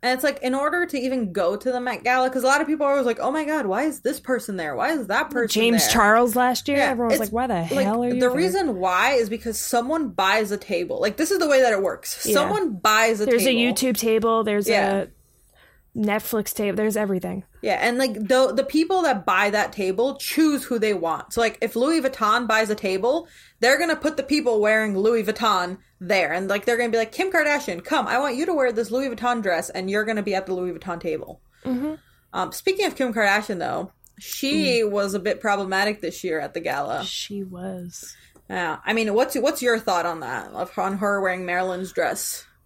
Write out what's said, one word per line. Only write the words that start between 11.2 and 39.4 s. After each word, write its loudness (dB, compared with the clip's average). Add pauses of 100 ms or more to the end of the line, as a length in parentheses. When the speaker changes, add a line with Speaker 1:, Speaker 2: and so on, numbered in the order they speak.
Speaker 1:
is 0
the 2
way 6
that 6
it 0
works. -4
Speaker 2:
Yeah. 0
Speaker 1:
Someone 2
buys 2
a 0
Speaker 2:
There's 4
Speaker 1:
table. 4
Speaker 2:
a 2
YouTube 0
table. 2
There's 0
Speaker 1:
Yeah. 2
Speaker 2:
a -6 (920)
Netflix -2
table. -2
There's 0
everything. -2 (180)
Speaker 1:
Yeah, 0
and, 0
like, 0
the, 2
the 0
people 2
that 2
buy 2
that 0
table -2
choose 0
who -2
they 2
want. -4
So, 0
like, 0
if -2
Louis 2
Vuitton 0
buys 2
a 0
table, -2 (320)
they're 6
gonna 0
put -2
the -4
people 0
wearing 2
Louis 2
Vuitton 0 (220)
there. 2
And, -2
like, -2
they're 2
gonna 0
be 2
like, -2
"Kim -2
Kardashian, 0
come. 0
I 2
want 0
you -2
to 0
wear 2
this -2
Louis -2
Vuitton -2
dress, -2
and -6
you're 0
gonna -2
be -2
at -2
the -4
Louis -2
Vuitton -8
table." -6 (240)
Speaker 2:
Mm-hmm. -2 (380)
Speaker 1:
Um, -2
speaking -2
of -4
Kim -2
Kardashian, 0
though, -6 (260)
she 0
Speaker 2:
Mm. 0
Speaker 1:
was -2
a -2
bit -2
problematic 0
this -8
year -2
at -8
the -6
gala. -4
Speaker 2:
She -8
was. -12 (360)
Speaker 1:
Yeah. -4
I -2
mean, 0
what's, 2
what's 0